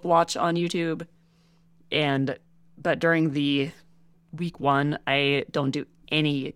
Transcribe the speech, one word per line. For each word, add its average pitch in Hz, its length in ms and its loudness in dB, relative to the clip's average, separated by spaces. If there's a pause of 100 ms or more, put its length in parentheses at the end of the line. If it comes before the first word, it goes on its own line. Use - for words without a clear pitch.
watch 170 340 2
on 170 200 0
YouTube, 170 500 -4 (840)
and, 139 440 0 (400)
but 160 220 -2
during 160 340 2
the 143 380 0 (600)
week 165 260 -8
one, 143 480 2
I 139 440 0
don't 139 200 0
do 143 160 -6 (240)
any 147 460 0